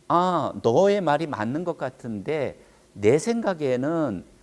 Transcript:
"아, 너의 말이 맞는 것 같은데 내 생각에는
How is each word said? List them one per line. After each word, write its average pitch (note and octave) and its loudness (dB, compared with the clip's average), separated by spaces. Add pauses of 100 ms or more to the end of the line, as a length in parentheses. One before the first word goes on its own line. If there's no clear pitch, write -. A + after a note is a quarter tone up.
"아, E3 0
너의 F#3+ 4
말이 D#3 0
맞는 B2 -4
것 E3+ -4
같은데 B2 -6 (340)
내 G#2+ 4
생각에는 D#3+ -2 (180)